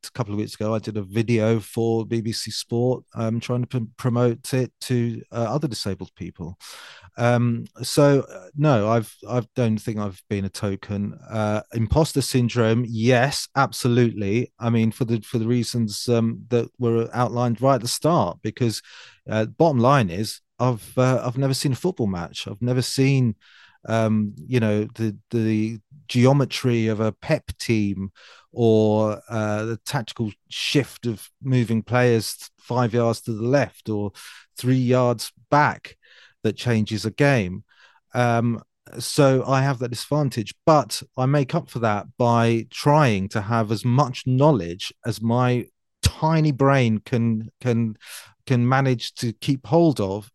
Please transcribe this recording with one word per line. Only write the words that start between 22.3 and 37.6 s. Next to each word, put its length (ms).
I've 160
never 180
seen, 540
um, 480
you 240
know, 240
the, 200
the 500
geometry 800
of 140
a 120
Pep 360
team, 540
or, 720
uh, 380
the 180
tactical 460
shift 560
of 240
moving 400
players 760
five 360
yards 280
to 100
the 100
left 480
or 220
three 200
yards 540
back 480
that 140
changes 500
a 40
game. 520